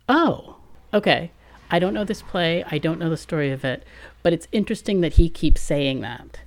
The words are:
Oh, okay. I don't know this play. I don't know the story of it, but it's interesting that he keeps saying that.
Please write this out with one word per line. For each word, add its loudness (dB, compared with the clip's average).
Oh, 0
okay. 2
I 4
don't 0
know -2
this -6
play. -2
I -2
don't -2
know -2
the -2
story -4
of -6
it, -4
but 4
it's -6
interesting -2
that 0
he 6
keeps 4
saying -2
that. -14